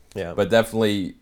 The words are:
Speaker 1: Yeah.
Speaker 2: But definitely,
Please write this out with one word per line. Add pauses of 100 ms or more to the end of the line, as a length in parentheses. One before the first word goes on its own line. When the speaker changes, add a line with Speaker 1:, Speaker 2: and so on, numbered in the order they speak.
(140)
Speaker 1:
Yeah.
Speaker 2:
But
definitely,